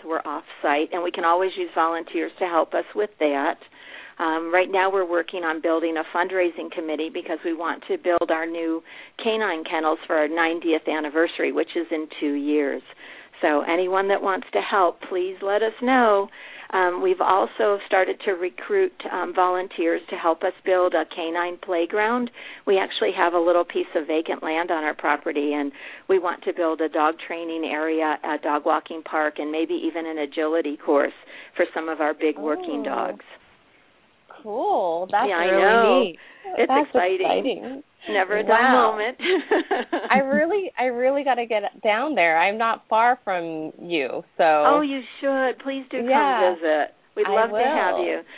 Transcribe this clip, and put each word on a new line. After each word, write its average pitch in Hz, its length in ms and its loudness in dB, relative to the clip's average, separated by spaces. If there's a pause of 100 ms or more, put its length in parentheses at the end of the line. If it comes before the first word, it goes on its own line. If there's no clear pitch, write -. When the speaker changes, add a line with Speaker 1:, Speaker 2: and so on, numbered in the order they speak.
Speaker 1:
we're 160 180 -4
off-site, 151 720 -4
and 175 100 -4
we 175 80 -4
can 180 140 -4
always 180 320 2
use 180 180 -4
volunteers 165 640 -2
to 185 80 0
help 170 260 0
us 170 120 -2 (100)
with 208 140 -2 (100)
that. 143 380 0 (640)
Um, 165 340 -2
right 185 160 4
now, 190 200 2
we're 190 160 2
working 175 380 -2
on 160 180 -2
building 165 360 0
a 156 60 -2 (120)
fundraising 180 560 0
committee 160 380 -6
because 170 340 -8
we 170 100 -4
want 160 340 -6
to 190 100 -2
build 175 340 0
our 160 140 -2
new 165 360 -4 (420)
canine 214 420 -2
kennels 156 420 0
for 170 100 0
our 151 100 4
ninetieth 165 600 0
anniversary, 151 640 0
which 151 240 -4
is 165 160 -4
in 156 160 -4 (120)
two 147 140 0
years. 143 480 0 (600)
So 151 200 4
anyone 185 480 0
that 196 120 2
wants 185 300 -2
to 202 100 0
help, 190 460 2
please 185 340 -4
let 202 220 0
us 220 80 0 (100)
know. 233 460 4 (440)
Um, 180 300 2
we've 185 200 0
also 208 680 2
started 190 380 2
to 208 80 0
recruit, 185 600 -2 (180)
um, 175 220 -4
volunteers 180 680 0 (100)
to - 40 -6
help 165 280 0
us 185 100 0 (100)
build 180 300 2
a 160 100 2 (120)
canine 175 420 -4
playground. 214 720 -2 (380)
We 202 100 4
actually 196 400 0
have 175 160 4
a 180 60 2
little 175 260 4
piece 175 300 -4
of 160 100 -2
vacant 160 380 -2
land 165 260 -2
on 160 140 -2
our 151 100 -2
property, 147 600 -2
and 143 180 -2 (360)
we 190 120 4
want 175 240 -2
to 190 100 -2
build 160 280 -2
a 156 80 0
dog 156 260 2 (100)
training 165 400 -6
area, 156 580 -2
a 151 140 -2
dog 151 280 -2
walking 160 360 -2
park, 151 380 -2
and 151 120 -6
maybe 160 220 -2
even 165 320 -4
an 160 140 -6
agility 156 580 -4
course 139 360 0 (420)
for 180 180 2
some 160 160 -6
of 156 120 -6
our 156 120 0
big 156 240 0
working 151 440 -4
Speaker 2:
Oh. 139 140 -4
Speaker 1:
dogs. 156 300 -6 (1160)
Speaker 2:
Cool. 214 680 -2
That's 214 160 2
Speaker 1:
Yeah, 185 100 0
I 170 80 2
Speaker 2:
really 185 160 4
Speaker 1:
know. 226 420 6
Speaker 2:
neat. 175 160 -6 (380)
Speaker 1:
It's 240 100 4
Speaker 2:
That's 277 200 4
Speaker 1:
exciting. 185 380 2
Speaker 2:
exciting. 214 580 -2 (240)
Speaker 1:
Never 196 300 0
a 214 60 0
dull 220 140 4
Speaker 2:
Wow. 240 340 6
Speaker 1:
moment. 220 280 -4
<laughs> 330 880 0
Speaker 2:
I 254 100 4
really, 311 600 0
I 247 60 0
really 254 400 0
gotta 240 200 2
get 214 360 -4
down 214 340 0
there. 170 240 4
I'm 196 180 2
not 226 300 -2
far 240 380 4
from 165 520 -4
you, 160 460 -2 (140)
so. 156 280 6
Speaker 1:
Oh, 285 160 6
you 277 220 -4 (160)
should. 269 400 0
Please 269 300 -6
do 269 100 -6
come 240 100 -2
Speaker 2:
Yeah. 262 460 4
Speaker 1:
visit. 156 380 0 (220)
We'd 208 120 0
Speaker 2:
I 190 40 -2
Speaker 1:
love 226 200 4
to 214 100 0
have 240 340 2
Speaker 2:
will. 175 100 0
Speaker 1:
you. 165 180 -2 (140)